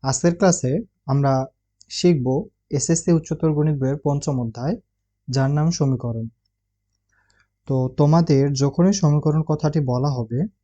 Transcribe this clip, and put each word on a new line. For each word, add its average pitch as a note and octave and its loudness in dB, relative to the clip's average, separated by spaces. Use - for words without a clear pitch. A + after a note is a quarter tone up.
আজকের E3+ 0
ক্লাসে F3 2
আমরা C3+ 0
শিখব C#3+ 0
এসএসসি D#3+ 0
উচ্চতর D#3+ 0
গণিত D3+ 0
বইয়ের C3 -2
পঞ্চম C#3+ -2
অধ্যায়, A#2+ -6
যার C3+ 0
নাম D3+ 2
সমীকরণ। A#2+ -2
তো B2+ -2
তোমাদের D3 4
যখনই C#3+ 2
সমীকরণ D#3 2
কথাটি D3+ -2
বলা B2+ -2
হবে B2 -4